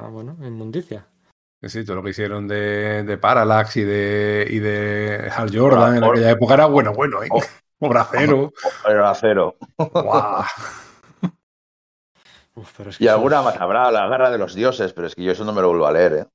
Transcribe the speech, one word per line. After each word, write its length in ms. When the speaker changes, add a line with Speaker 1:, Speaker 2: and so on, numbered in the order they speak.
Speaker 1:
bueno, 300
inmundicia. 680
Speaker 2:
Sí, 60
sí, 160
todo 120
lo 60
que 80
hicieron 380
de, 540
de 160
Parallax 580
y 80
de, 640
y 100
de 760
Hal 200
Jordan 260
Speaker 3:
Hora, 160
Speaker 2:
en 80
Speaker 3:
hor-, 80
Speaker 2:
aquella 180
época 240
era 120
bueno, 280
bueno, 280
¿eh? 80
Speaker 3:
hor-, 160
Speaker 2:
<laughs> 160
Hora 320
cero. 420
Speaker 3:
Hora 280
cero. 420
Speaker 2:
Guau. 680
Speaker 1:
Uf, 200
pero 140
es 80
que 80
Speaker 3:
Y 20
Speaker 1:
eso 100
Speaker 3:
alguna 240
Speaker 1:
es 40
Speaker 3:
más 160
habrá, 300
la 180
Guerra 220
de 80
los 160
Dioses, 400
pero 140
es 60
que 80
yo 100
eso 120
no 80
me 80
lo 80
vuelvo 180
a 60
leer, 220
¿eh? 200